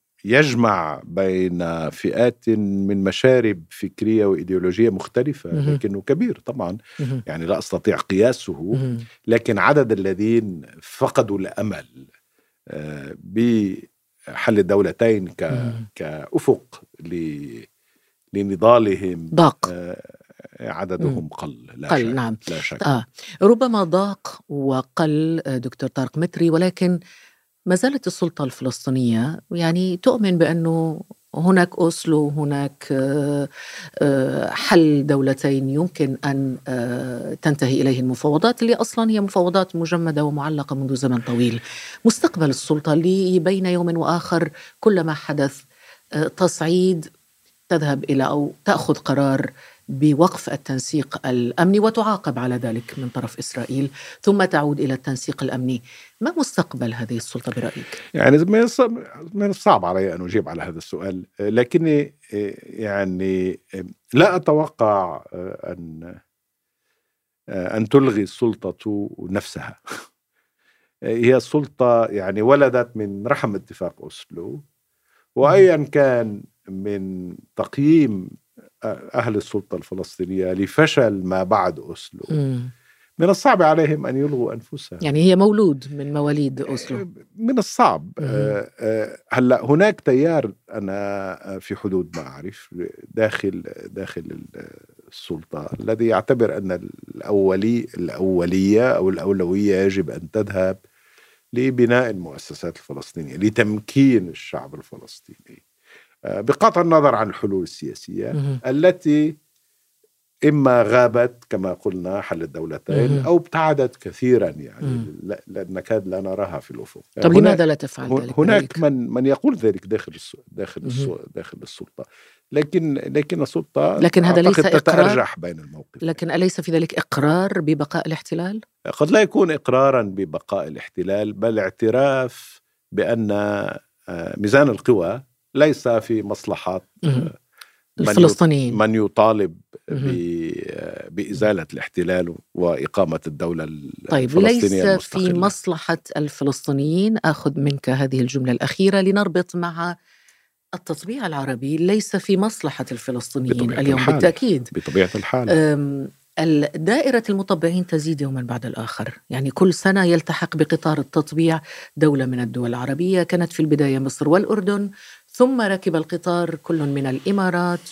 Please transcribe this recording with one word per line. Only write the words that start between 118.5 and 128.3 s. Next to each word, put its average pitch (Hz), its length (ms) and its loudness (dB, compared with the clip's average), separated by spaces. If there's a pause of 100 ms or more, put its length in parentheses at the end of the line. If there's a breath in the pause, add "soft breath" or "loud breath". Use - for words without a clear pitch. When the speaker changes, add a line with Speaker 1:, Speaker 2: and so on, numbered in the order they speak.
Speaker 2:
برأيك؟ - 0 -
Speaker 1:
من، 139 300 0
من 123 160 0
يقول 175 300 2
ذلك 107 300 0
داخل 101 260 -6
الس-، - 240 -20 (120)
داخل - 380 -12
الس-، 131 220 -4
Speaker 2:
مهم. 87 120 -6 (160)
Speaker 1:
داخل - 280 -12
السلطة، - 420 -18 (460 soft breath)
لكن، 151 420 0
لكن 147 480 -2
السلطة 156 580 -2
Speaker 2:
لكن 170 260 4
هذا 170 220 6
Speaker 1:
أعتقد 185 180 6
Speaker 2:
ليس - 0 -
إقرار؟ 165 140 4
Speaker 1:
تتأرجح 160 600 2
بين 165 200 -8
الموقفين. 151 500 -10
Speaker 2:
لكن 165 220 -6
أليس 175 300 0
في 165 100 -6
ذلك 160 260 0
إقرار 175 640 0
ببقاء 151 460 -2
الاحتلال؟ 170 540 -6 (320)